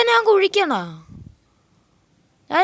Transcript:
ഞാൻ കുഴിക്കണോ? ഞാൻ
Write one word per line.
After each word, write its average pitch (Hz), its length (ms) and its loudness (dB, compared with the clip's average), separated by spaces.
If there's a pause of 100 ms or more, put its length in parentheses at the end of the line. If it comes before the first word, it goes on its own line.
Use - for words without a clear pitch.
(120)
ഞാൻ 466 180 2
കുഴിക്കണോ? 381 540 0 (1700)
ഞാൻ 320 120 0